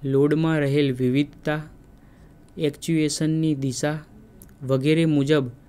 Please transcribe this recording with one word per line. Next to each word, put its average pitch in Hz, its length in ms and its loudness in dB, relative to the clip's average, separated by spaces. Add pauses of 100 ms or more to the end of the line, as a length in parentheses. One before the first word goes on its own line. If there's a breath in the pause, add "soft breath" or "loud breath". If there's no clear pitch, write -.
લોડમાં 147 560 2
રહેલ 143 340 0
વિવિધતા, 143 760 -2 (880 soft breath)
એક્ચ્યુએશનની 156 960 0
દિશા 139 500 -4 (580)
વગેરે 139 420 2
મુજબ 147 440 2 (200)